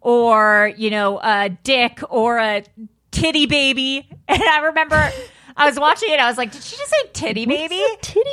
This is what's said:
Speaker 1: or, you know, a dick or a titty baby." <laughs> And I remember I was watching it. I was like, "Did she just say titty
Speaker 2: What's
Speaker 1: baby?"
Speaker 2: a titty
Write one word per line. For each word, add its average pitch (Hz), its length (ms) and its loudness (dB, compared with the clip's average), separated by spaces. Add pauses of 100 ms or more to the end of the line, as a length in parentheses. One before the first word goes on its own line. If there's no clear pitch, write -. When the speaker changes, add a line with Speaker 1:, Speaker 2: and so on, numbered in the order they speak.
Speaker 1:
or, 214 760 4
you 214 140 -4
know, 202 320 -2
a 202 280 0
dick 240 580 -2
or 233 300 0
a 214 240 -2 (480)
titty 311 360 0
baby." 269 640 -2 (100)
<laughs> - 100 -20
And - 140 2
I 311 240 4
remember 311 440 0 (460)
I 294 120 4
was 262 100 -2
watching 339 340 0
it. 294 80 2
I 240 80 4
was 240 100 -4
like, 233 140 -6
"Did 294 100 -18
she - 140 -16
just 571 140 -10
say 622 60 0 (160)
titty 233 340 -6
Speaker 2:
What's 285 120 -2
Speaker 1:
baby?" 330 240 -6
Speaker 2:
a 453 180 -2
titty 523 320 -2